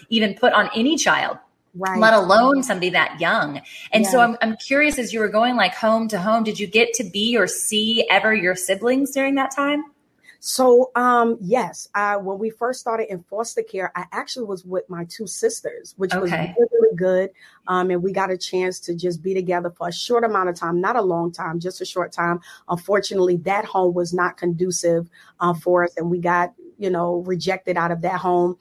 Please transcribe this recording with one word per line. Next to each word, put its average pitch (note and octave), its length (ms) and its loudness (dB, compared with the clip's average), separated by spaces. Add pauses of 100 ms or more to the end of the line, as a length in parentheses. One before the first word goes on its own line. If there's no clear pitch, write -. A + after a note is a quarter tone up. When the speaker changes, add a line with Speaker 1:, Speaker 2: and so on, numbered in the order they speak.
Speaker 1:
even G#3+ 260 0
put - 180 2
on G#3 220 2
any C4+ 220 2
child, D3+ 420 0 (360)
Speaker 2:
Right. F#3 260 -2
Speaker 1:
let A3 140 8
alone A3 500 6
somebody F3+ 260 0
that D#3+ 300 0
young. E3 400 -2 (320)
And A3 120 4
so G#3 140 4
Speaker 2:
Yeah. A#3+ 60 8
Speaker 1:
I'm, A#3 180 0
I'm A3 140 -2
curious, C#4+ 420 0
as G#3 140 -4
you A3+ 80 -4
were G#3 80 2
going, A3+ 260 2
like, G3 200 2
home A3+ 340 0
to G#3+ 100 -4
home, A3 240 0
did G#3+ 160 -4
you G3+ 80 -6
get A3+ 280 2
to B3 100 -4
be G#3 320 -2
or F#3+ 100 4
see A3 640 0
ever G3 240 4
your F3+ 220 0
siblings B3 560 0
during C4+ 240 0
that C4+ 180 -2
time? D4 300 -2 (560)
Speaker 2:
So, B3+ 540 4
um, A#3+ 460 4
yes, F#3+ 560 -2
I, G#3 200 0
when G3 220 -6
we A3 120 -4
first B3 280 -4
started A3 320 -4
in F3 140 -10
foster A3+ 380 -6
care, F#3 340 -8
I F3+ 160 -8
actually B3 340 -8
was F#3 180 -8
with F3+ 240 -6
my E3+ 160 -8
two F#3+ 220 -12
sisters, - 720 -6
which F#3 180 -4
was F3+ 180 -2
Speaker 1:
Okay. E3 240 -4
Speaker 2:
really, A#3+ 160 4
really A3 240 4
good. F#3 340 0 (360)
Um, F#3 240 0
and F3 140 -2
we G3 80 -2
got F#3+ 180 -2
a F#3 80 -2
chance F#3 420 -4
to F3 140 -8
just F3 260 -4
be F#3+ 140 -4
together F3 340 -2
for E3+ 200 -8
a E3+ 40 -6
short A#3 300 0
amount G3+ 260 0
of F3 60 -2
time, F3 260 -2
not G3+ 140 0
a G#3 80 2
long E3+ 300 0
time, E3+ 260 -8
just F3+ 220 -8
a F#3 40 -6
short F3 280 -4
time. F3 280 -2 (280)
Unfortunately, F#3 720 0
that G3 260 -2
home F3+ 300 0
was F3 200 -2
not F3 220 0
conducive, E3+ 720 -2 (300)
uh, F3 140 2
for F3 280 2
us, F3 140 -2
and E3+ 120 -4
we F3 120 -2
got, F3 340 0 (240)
you G3 100 -4
know, F3 280 0 (100)
rejected F#3 500 -2
out E3+ 140 0
of E3 120 -4
that F3+ 180 -2
home. F3+ 400 2